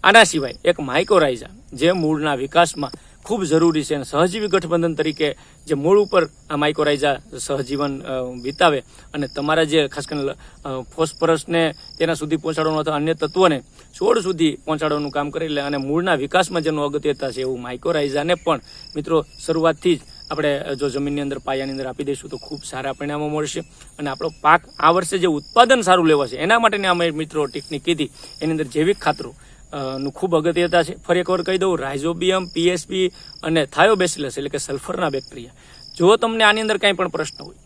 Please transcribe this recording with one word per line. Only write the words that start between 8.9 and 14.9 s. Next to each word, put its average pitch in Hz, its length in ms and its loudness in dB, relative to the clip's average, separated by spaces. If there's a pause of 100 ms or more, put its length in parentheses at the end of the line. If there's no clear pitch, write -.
અને 143 120 -4
તમારા 156 380 0
જે 147 240 0
ખાસ 147 180 -8
કરીને, 139 260 -6 (360)
અ, 131 120 -6
ફોસ્ફરસને 160 960 -2 (240)
તેના 165 160 0
સુધી 151 220 -4
પહોંચાડવાનું 156 440 -2
અથવા 151 160 -2
અન્ય 156 180 0
તત્વોને 156 460 2 (400)
છોડ 226 180 4
સુધી 170 460 0
પહોંચાડવાનું 151 460 -2